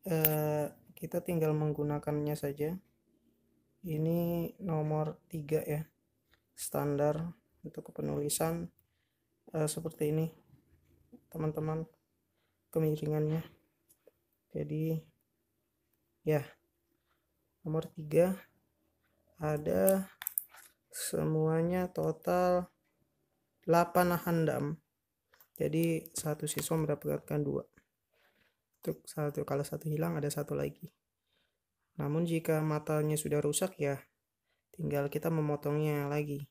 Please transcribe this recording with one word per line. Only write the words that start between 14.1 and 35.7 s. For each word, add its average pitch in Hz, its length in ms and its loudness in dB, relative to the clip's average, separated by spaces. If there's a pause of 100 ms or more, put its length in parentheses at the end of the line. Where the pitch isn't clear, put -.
Jadi, 156 480 -2 (1300)
ya, 147 160 2 (1200)
nomor 160 300 -2
tiga 165 420 4 (1000)
ada 180 720 2 (800)
semuanya 160 1040 0
total 180 720 2 (960)
delapan 175 560 6
handam. 156 460 2 (880)
Jadi, 160 600 0
satu 151 320 -4
siswa 156 320 -2
mendapatkan 151 640 -2
dua. 143 240 -2 (1120)
Untuk - 320 -8
satu, 147 320 -4
kalau 139 240 -2
satu 156 240 -6
hilang, 160 240 -2
ada 143 160 -2
satu 147 240 -4
lagi. 143 320 -4 (1120)
Namun, 147 240 0
jika 165 400 0
matanya 151 560 0
sudah 147 240 0
rusak, 147 320 0
ya, 139 240 -2 (720)
tinggal 143 400 -2
kita 165 240 -2
memotongnya 147 720 0